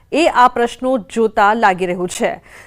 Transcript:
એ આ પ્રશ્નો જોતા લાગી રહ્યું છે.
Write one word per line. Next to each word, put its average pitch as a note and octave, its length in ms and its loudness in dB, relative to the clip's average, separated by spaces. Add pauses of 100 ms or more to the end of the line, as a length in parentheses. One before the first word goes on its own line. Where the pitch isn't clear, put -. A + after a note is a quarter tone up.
(120)
એ D#4+ 140 2
આ B3 220 4
પ્રશ્નો B3 500 -2
જોતા G#3+ 560 0
લાગી F#3+ 320 0
રહ્યું F3+ 220 -4
છે. - 320 -4 (260)